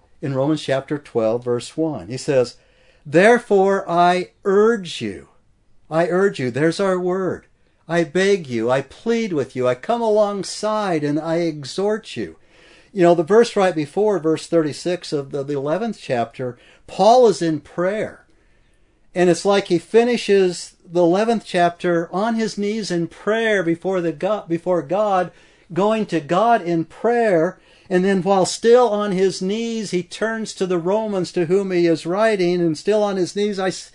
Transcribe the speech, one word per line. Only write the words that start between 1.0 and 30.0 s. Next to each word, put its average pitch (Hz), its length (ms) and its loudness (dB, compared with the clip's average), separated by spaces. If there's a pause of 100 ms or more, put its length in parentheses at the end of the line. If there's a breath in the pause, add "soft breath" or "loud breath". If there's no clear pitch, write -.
verse 120 320 -4
one. 147 320 -4
He 131 80 -8
says, 131 400 0 (480 soft breath)
"Therefore 196 840 2
I 175 420 2 (120)
urge 202 580 0
you," 90 280 -8 (600)
I 165 180 0
urge 185 320 0
you, 127 120 -2
there's 151 280 0
our 190 200 0
word. 180 480 -4 (400)
"I 170 160 0
beg 180 420 0
you, 117 240 -2
I 131 120 2
plead 226 500 -4
with 147 240 -4
you, 127 120 0
I 127 80 2
come 233 260 -4
alongside 208 1000 -2
and 147 140 -2
I 160 200 -4
exhort 175 800 -4
you." - 180 -8 (560 soft breath)
You 190 120 0
know, 170 100 6
the 170 100 2
verse 220 320 4
right 185 180 2
before, 185 460 -2
verse 156 280 -2
thirty-six 170 640 -2
of 139 180 -6
the, 143 120 -6
the 143 100 -6
eleventh 160 480 -4
chapter, 123 560 -6 (300 soft breath)
Paul 233 400 6
is 185 140 0
in 160 200 -2
prayer. 185 640 -6 (920)
And 180 140 4
it's 170 160 0
like 202 220 2
he 175 120 0
finishes 214 960 0 (100)
the 175 160 0
eleventh 202 440 2
chapter 175 680 0
on 214 220 -2
his 226 220 -4
knees 202 340 -4
in 170 160 -2
prayer 214 560 -2
before 175 380 -2
the 170 100 -2
God, 180 380 -4
before 170 320 -2
God, 180 500 -2 (400 soft breath)
going 208 360 0
to - 120 -2
God 190 420 2
in 170 220 -2
prayer. 208 760 0 (320 soft breath)
And 185 140 2
then 190 160 2
while 190 240 2
still 240 440 4
on 208 240 -2
his 185 280 0
knees, 220 480 -4
he 180 140 -4